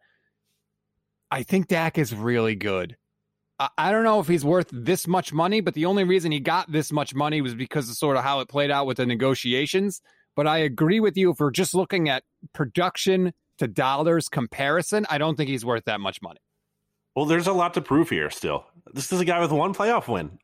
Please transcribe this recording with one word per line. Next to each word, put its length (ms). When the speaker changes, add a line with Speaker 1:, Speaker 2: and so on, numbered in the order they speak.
Speaker 1:
I 120
think 260
Dak 300
is 160
really 400
good. 420
I, 180
I 160
don't 120
know 160
if 80
he's 180
worth 260
this 340
much 280
money, 260
but 140
the 120
only 180
reason 280
he 80
got 320
this 180
much 240
money 280
was 120
because 360
of 60
sort 200
of 80
how 160
it 80
played 220
out 160
with 100
the 80
negotiations. 960
But 120
I 120
agree 420
with 180
you, 140
if 60
we're 120
just 240
looking 340
at 140
production 800
to 80
dollars 600
comparison, 800
I 80
don't 180
think 140
he's 160
worth 220
that 120
much 220
money. 200
Speaker 2:
Well, 100
there's 220
a 80
lot 180
to 80
prove 300
here 180
still. 380
This 180
is 100
a 40
guy 160
with 100
one 220
playoff 360
win, 360